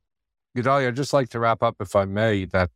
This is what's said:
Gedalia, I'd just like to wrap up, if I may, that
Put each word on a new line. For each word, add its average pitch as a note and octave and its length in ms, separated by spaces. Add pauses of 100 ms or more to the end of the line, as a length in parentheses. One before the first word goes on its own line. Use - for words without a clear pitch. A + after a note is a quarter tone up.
(560)
Gedalia, C3 320
I'd A#2 80
just C#3 160
like C#3 160
to - 100
wrap A#2 240
up, A#2 160
if - 160
I G2 120
may, G2+ 400
that F2+ 300